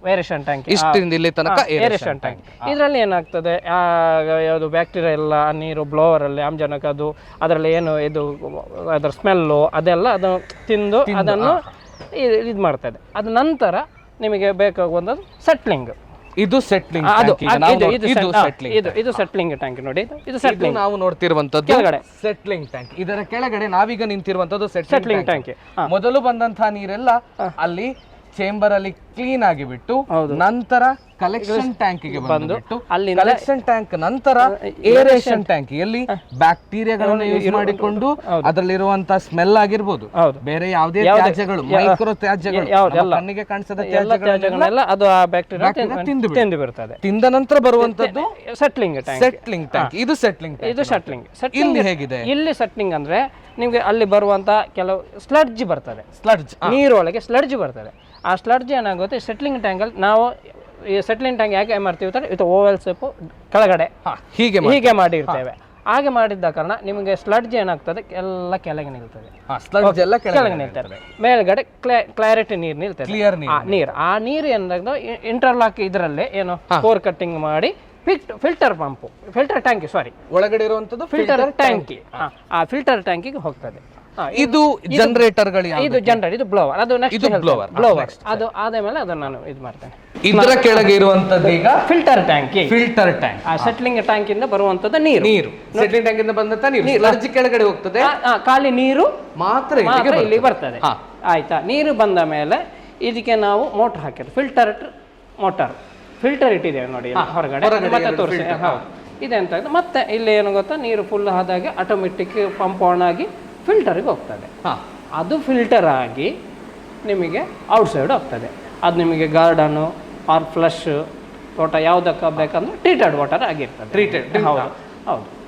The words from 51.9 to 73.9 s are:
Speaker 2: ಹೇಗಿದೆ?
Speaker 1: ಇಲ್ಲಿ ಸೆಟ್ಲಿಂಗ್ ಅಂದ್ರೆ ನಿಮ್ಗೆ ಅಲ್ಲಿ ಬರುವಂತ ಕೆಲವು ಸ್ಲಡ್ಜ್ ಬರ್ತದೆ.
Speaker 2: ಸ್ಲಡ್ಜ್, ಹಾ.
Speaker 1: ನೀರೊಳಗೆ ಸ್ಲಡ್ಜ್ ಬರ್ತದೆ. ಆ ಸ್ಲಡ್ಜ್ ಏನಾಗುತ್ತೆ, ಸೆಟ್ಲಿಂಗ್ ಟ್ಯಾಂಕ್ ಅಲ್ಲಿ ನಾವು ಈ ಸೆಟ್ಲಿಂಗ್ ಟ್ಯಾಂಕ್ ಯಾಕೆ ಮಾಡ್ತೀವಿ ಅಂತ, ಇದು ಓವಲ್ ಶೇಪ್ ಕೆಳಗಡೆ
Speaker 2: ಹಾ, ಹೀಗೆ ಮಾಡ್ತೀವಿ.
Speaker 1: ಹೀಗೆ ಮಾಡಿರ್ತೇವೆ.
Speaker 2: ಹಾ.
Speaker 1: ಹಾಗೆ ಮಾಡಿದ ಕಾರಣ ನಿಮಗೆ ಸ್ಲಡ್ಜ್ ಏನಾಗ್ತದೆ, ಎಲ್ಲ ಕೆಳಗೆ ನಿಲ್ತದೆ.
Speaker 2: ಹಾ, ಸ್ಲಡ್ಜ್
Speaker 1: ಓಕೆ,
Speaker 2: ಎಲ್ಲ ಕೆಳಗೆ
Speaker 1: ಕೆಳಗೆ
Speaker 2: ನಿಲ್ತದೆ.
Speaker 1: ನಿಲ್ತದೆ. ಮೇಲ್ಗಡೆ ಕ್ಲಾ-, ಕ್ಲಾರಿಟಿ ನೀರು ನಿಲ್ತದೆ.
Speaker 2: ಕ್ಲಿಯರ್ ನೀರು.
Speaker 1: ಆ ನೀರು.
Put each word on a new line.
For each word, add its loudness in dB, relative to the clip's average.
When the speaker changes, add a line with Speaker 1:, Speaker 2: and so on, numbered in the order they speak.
Speaker 2:
ಹೇಗಿದೆ? -6
Speaker 1:
ಇಲ್ಲಿ -2
ಸೆಟ್ಲಿಂಗ್ -4
ಅಂದ್ರೆ -4
ನಿಮ್ಗೆ 0
ಅಲ್ಲಿ 0
ಬರುವಂತ 2
ಕೆಲವು -6
ಸ್ಲಡ್ಜ್ 0
ಬರ್ತದೆ. -6
Speaker 2:
ಸ್ಲಡ್ಜ್, 2
ಹಾ. 0
Speaker 1:
ನೀರೊಳಗೆ 4
ಸ್ಲಡ್ಜ್ 0
ಬರ್ತದೆ. -8
ಆ 2
ಸ್ಲಡ್ಜ್ 0
ಏನಾಗುತ್ತೆ, -2
ಸೆಟ್ಲಿಂಗ್ -6
ಟ್ಯಾಂಕ್ -2
ಅಲ್ಲಿ -6
ನಾವು 4
ಈ 0
ಸೆಟ್ಲಿಂಗ್ -2
ಟ್ಯಾಂಕ್ 0
ಯಾಕೆ 0
ಮಾಡ್ತೀವಿ -4
ಅಂತ, -4
ಇದು 0
ಓವಲ್ 4
ಶೇಪ್ -8
ಕೆಳಗಡೆ 4
Speaker 2:
ಹಾ, -10
ಹೀಗೆ 2
ಮಾಡ್ತೀವಿ. 4
Speaker 1:
ಹೀಗೆ 4
ಮಾಡಿರ್ತೇವೆ. 0
Speaker 2:
ಹಾ. -8
Speaker 1:
ಹಾಗೆ 2
ಮಾಡಿದ 0
ಕಾರಣ -2
ನಿಮಗೆ -4
ಸ್ಲಡ್ಜ್ -2
ಏನಾಗ್ತದೆ, -4
ಎಲ್ಲ -6
ಕೆಳಗೆ -8
ನಿಲ್ತದೆ. -20
Speaker 2:
ಹಾ, -6
ಸ್ಲಡ್ಜ್ 0
Speaker 1:
ಓಕೆ, 0
Speaker 2:
ಎಲ್ಲ 4
ಕೆಳಗೆ 0
Speaker 1:
ಕೆಳಗೆ 2
Speaker 2:
ನಿಲ್ತದೆ. -8
Speaker 1:
ನಿಲ್ತದೆ. -14
ಮೇಲ್ಗಡೆ 4
ಕ್ಲಾ-, -2
ಕ್ಲಾರಿಟಿ 2
ನೀರು -6
ನಿಲ್ತದೆ. -8
Speaker 2:
ಕ್ಲಿಯರ್ 0
ನೀರು. -2
Speaker 1:
ಆ 2
ನೀರು. 0